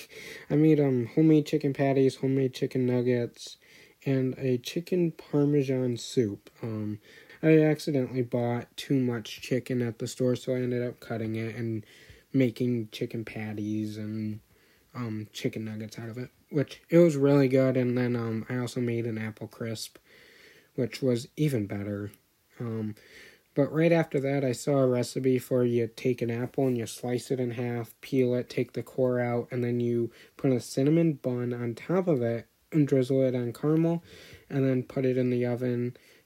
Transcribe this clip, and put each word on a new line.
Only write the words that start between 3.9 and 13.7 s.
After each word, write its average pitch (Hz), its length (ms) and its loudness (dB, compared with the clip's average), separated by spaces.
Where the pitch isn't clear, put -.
and 131 320 0
a 127 180 0
chicken 170 540 -2
parmesan 135 840 0
soup. - 520 -2
Um, 107 340 -6
I 160 160 8
accidentally 143 640 0
bought 120 520 -4
too 143 240 -2
much 120 400 -4
chicken 123 440 -4
at 117 160 -4
the 123 80 -6
store, 127 280 0
so 127 200 -4
I 127 60 -2
ended 123 200 -2
up 123 180 -6
cutting 113 360 -6
it 113 200 -6
and 113 300 -6
making 123 580 0
chicken 117 320 -6
patties 107 720 -6